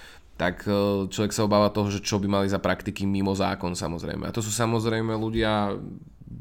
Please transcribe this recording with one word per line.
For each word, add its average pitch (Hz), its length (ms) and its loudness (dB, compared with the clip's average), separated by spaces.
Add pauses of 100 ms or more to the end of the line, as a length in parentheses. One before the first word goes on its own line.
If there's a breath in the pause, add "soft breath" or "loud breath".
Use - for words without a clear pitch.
(360 loud breath)
tak, 87 300 -2
e, 101 400 2
človek 104 260 0
sa 110 140 2
obáva 104 240 6
toho, 101 160 2
že 98 160 -2
čo - 160 0
by 98 80 0
mali 98 240 2
za 95 80 2
praktiky 95 480 -2
mimo 98 260 2
zákon, 95 460 -2
samozrejme. 80 480 -6
A 85 80 -6
to 117 80 -2
sú 107 80 -6
samozrejme 113 640 0
ľudia 107 640 0 (640)